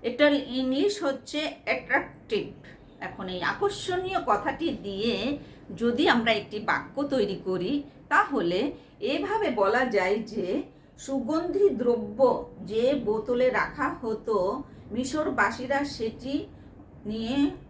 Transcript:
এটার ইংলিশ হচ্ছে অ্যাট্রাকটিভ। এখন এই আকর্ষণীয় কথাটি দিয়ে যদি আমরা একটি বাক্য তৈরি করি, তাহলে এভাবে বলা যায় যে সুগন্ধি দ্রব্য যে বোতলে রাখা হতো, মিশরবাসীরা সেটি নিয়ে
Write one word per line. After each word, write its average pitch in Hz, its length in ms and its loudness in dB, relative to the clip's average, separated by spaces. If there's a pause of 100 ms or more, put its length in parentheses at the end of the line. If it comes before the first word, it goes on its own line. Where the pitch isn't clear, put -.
এটার 294 240 6 (260)
ইংলিশ 277 340 2 (120)
হচ্ছে 277 340 -4 (260)
অ্যাট্রাকটিভ। - 800 -2 (640)
এখন 185 180 -10 (100)
এই 180 60 -6 (100)
আকর্ষণীয় 370 680 -2 (120)
কথাটি 311 360 0 (180)
দিয়ে 202 280 0 (680)
যদি 240 220 2 (100)
আমরা 233 180 4 (100)
একটি - 160 -10 (120)
বাক্য - 260 -2 (180)
তৈরি 202 240 2 (100)
করি, 185 240 -2 (400)
তাহলে 220 480 2 (540)
এভাবে 403 340 0 (140)
বলা 226 220 4 (120)
যায় 190 220 4 (140)
যে 180 140 -4 (600)
সুগন্ধি 320 640 2 (120)
দ্রব্য 233 400 0 (520)
যে 220 120 2 (240)
বোতলে 240 400 2 (120)
রাখা 196 280 -2 (140)
হতো, 220 360 -2 (560)
মিশরবাসীরা 254 840 0 (160)
সেটি 233 380 -6 (760)
নিয়ে 226 280 -2 (320)